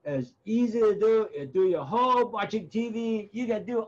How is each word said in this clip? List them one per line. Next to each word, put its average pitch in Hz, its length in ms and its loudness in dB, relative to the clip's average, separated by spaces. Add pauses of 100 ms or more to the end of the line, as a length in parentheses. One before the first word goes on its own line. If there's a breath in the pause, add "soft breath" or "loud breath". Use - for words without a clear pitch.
it's 135 300 -6 (120)
easy 226 360 0
to 214 180 6
do. 220 360 2
You 143 120 -8
do 175 200 2
your 165 160 0
home, 240 480 2
watching 214 380 -4
T 233 200 -4
V, 220 440 -4
you 233 140 -6
can 214 180 -4
do 226 220 -4